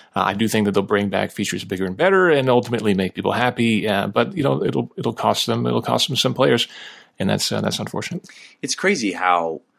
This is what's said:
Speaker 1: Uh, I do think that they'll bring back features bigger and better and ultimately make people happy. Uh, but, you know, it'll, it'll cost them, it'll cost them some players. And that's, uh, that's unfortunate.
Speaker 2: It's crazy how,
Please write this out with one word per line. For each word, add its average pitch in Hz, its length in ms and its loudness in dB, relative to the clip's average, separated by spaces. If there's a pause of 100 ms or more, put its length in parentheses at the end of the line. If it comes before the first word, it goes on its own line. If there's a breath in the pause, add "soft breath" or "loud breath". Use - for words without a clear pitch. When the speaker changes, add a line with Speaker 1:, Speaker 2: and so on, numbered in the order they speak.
(160 loud breath)
Speaker 1:
Uh, 95 60 0
I 95 120 0
do 107 140 0
think 107 160 2
that 101 80 2
they'll 98 100 2
bring 101 260 0
back 98 220 0
features - 340 -6
bigger 95 220 -4
and 92 100 -6
better 185 320 4
and 139 200 4
ultimately 117 460 2
make 92 200 0
people 98 160 -2
happy. 113 560 0
Uh, 104 220 0
but, 113 280 0
you 147 60 0
know, 135 220 0
it'll, 123 320 -2
it'll 120 160 -4
cost 107 340 0
them, 117 180 0
it'll 120 160 0
cost 120 280 0
them 131 80 -4
some 127 180 0
players. 127 320 2 (540 loud breath)
And 98 100 0
that's, 104 220 -2
uh, 107 80 -2
that's 104 180 -2
unfortunate. - 480 -8 (360 loud breath)
Speaker 2:
It's 139 120 -6
crazy 147 380 0
how, 85 480 0 (180)